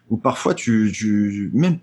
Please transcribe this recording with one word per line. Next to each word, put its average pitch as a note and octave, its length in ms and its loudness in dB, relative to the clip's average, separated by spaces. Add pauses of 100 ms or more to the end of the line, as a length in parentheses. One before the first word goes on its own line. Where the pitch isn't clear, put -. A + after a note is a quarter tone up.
où A2 80 0
parfois - 380 0
tu, A2 400 0
tu, G#2 580 -2
même E3 300 2